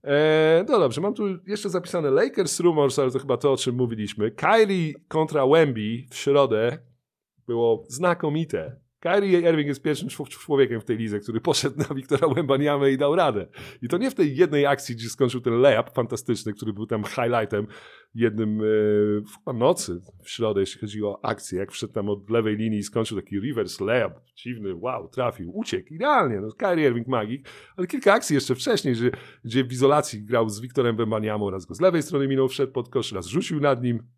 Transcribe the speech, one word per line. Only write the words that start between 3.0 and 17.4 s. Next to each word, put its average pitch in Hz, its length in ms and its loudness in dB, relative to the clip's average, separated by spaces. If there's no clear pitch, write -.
to 127 80 -4
chyba 131 180 -2
to, 139 160 2
o 131 40 4
czym 123 180 -2
mówiliśmy. 113 560 -2
Kyrie 190 640 2
kontra 151 380 0
Wemby 123 640 2
w - 60 -16
środę 131 640 2
było 117 420 0
znakomite. 156 920 -2
Kyrie 190 400 2
Irving 160 280 4
jest 135 140 -6
pierwszym 143 260 -2
czł-, 135 180 -10
człowiekiem 127 540 0
w - 40 -18
tej 113 120 -2
lidze, 107 240 -4
który 113 200 -4
poszedł 143 380 0
na 147 160 -4
Wiktora 135 400 0
Wembanyamę 143 560 2
i 135 80 0
dał 143 180 2
radę. 127 300 2
I 135 60 -6
to 170 100 0
nie 254 120 0
w - 40 -14
tej 147 220 2
jednej 147 300 4
akcji, 135 300 -2
gdzie 113 120 -10
skończył 123 320 0
ten 117 200 2
layup 120 300 4
fantastyczny, 113 640 -4
który 110 200 -6
był 104 140 -8
tam 107 180 -4
highlightem, 113 640 -2